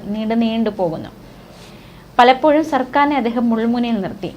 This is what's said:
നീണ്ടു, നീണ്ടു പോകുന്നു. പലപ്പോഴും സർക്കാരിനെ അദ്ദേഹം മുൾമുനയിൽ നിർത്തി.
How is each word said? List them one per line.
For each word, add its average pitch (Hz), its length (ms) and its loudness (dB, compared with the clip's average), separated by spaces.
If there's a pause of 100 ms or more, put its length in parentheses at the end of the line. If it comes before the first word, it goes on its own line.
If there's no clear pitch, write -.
(140)
നീണ്ടു, 220 300 -2
നീണ്ടു 226 360 0
പോകുന്നു. 147 320 -4 (1080)
പലപ്പോഴും 262 440 4 (100)
സർക്കാരിനെ 285 480 0
അദ്ദേഹം 233 300 -2
മുൾമുനയിൽ 233 540 0
നിർത്തി. 170 320 -8